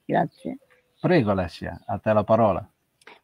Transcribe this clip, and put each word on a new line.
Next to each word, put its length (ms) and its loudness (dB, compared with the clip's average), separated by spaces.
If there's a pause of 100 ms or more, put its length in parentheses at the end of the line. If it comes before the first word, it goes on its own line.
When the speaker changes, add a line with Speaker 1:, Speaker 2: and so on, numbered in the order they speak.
Speaker 1:
Grazie. 540 -4 (400)
Speaker 2:
Prego 320 2
Alessia, 560 -4
a 100 -4
te 160 0
la 100 4
parola. 460 2 (540)